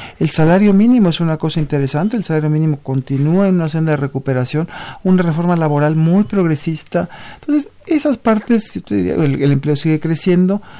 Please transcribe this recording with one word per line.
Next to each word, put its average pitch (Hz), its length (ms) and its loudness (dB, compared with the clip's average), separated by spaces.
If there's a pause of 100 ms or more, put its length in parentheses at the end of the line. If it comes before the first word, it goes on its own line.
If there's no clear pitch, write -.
(180)
El 160 120 -2
salario 180 420 4
mínimo 214 380 4
es 160 100 -2
una 165 160 0
cosa 156 240 -4
interesante, 151 560 -2
el 208 80 -4
salario 156 260 -2
mínimo 151 300 0
continúa 139 720 0
en 185 60 2
una 165 120 0
senda 160 240 -2
de 147 60 2
recuperación, 139 720 -4 (340)
una 185 200 2
reforma 170 340 0
laboral 151 400 0
muy 170 260 2
progresista. 175 880 -4 (320)
Entonces, 294 280 -2 (160)
esas 294 320 0
partes, 220 560 0
yo 180 80 -8
te - 140 -6
diría, 185 200 0
el, 139 280 0
el 143 80 4
empleo 143 240 0
sigue 156 240 0
creciendo, 180 600 0 (180)